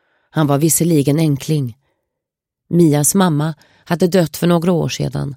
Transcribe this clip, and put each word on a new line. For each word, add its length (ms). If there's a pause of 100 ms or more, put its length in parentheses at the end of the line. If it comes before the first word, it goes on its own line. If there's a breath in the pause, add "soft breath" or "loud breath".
(300)
Han 160
var 120
visserligen 600
enkling. 600 (920)
Mias 460
mamma 400 (300 soft breath)
hade 220
dött 300
för 100
några 260
år 160
sedan 480